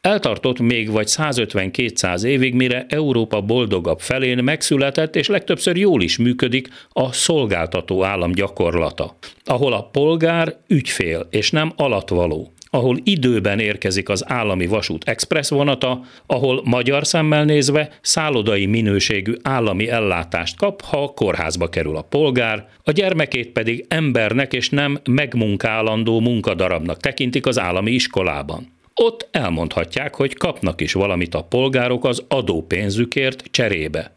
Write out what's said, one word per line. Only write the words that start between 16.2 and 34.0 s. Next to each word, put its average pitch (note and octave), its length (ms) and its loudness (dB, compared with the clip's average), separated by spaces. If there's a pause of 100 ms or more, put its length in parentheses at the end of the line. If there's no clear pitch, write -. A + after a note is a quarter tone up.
ahol C3 380 0
magyar B2+ 440 2
szemmel D3+ 380 2
nézve D3 440 2 (120)
szállodai A2+ 640 0
minőségű G#2 760 0
állami A2 480 0
ellátást F2 680 -2
kap, G3 240 -2
ha C#3+ 220 -2
a C#3+ 100 -6
kórházba E2+ 560 -2
kerül D#2 280 -2
a D2+ 40 -6
polgár, B2 680 0 (160)
a - 80 0
gyermekét D#3+ 580 0
pedig A#2 380 -2
embernek C3 680 0
és B2+ 160 -2
nem C#3+ 300 0 (100)
megmunkálandó A2+ 1120 0
munkadarabnak F2+ 800 0
tekintik C3+ 460 -2
az B2+ 140 2
állami F#2 320 -2
iskolában. E2 800 -2 (260)
Ott A3+ 360 0
elmondhatják, F2 840 -2
hogy C#3 180 0
kapnak - 480 -2
is D2+ 120 -2
valamit F#2 420 0
a E2 80 -2
polgárok B2 600 0
az B2 220 0
adópénzükért G#2+ 1200 -2
cserébe. D#2+ 640 -2